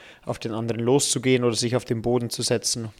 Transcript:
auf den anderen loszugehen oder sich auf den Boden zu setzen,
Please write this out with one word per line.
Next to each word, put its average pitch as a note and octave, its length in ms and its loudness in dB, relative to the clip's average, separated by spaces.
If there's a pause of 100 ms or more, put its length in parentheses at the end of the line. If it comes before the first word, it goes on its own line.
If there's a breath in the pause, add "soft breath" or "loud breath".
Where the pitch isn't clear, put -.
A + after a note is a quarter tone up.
(260 loud breath)
auf A#2+ 120 -4
den A2+ 140 -6
anderen A2+ 300 -4
loszugehen B2+ 600 2
oder A#2 120 4
sich A#2+ 220 0
auf A#2+ 80 -2
den A2+ 180 -4
Boden A#2+ 260 0
zu - 140 -6
setzen, A2+ 460 -2 (100)